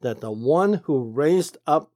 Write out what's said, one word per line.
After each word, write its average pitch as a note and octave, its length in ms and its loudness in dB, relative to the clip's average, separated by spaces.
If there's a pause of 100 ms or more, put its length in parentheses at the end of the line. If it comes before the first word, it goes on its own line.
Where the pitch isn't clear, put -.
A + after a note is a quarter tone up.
that A#2+ 180 -6
the A2 100 -10
one D#3+ 440 0 (100)
who B2+ 260 -2
raised D#3+ 460 0 (100)
up D3+ 280 0